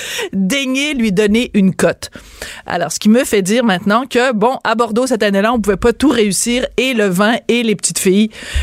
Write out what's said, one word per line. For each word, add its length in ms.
daigné 600
lui 160
donner 420
une 220
cote. » 380
Alors, 260
ce 60
qui 100
me 160
fait 180
dire 220
maintenant 420
que, 260
bon, 320
à 100
Bordeaux, 320
cette 160
année-là, 300
on 80
pouvait 160
pas 160
tout 160
réussir 560
et 160
le 120
vin 280
et 140
les 120
petites 240
filles. 320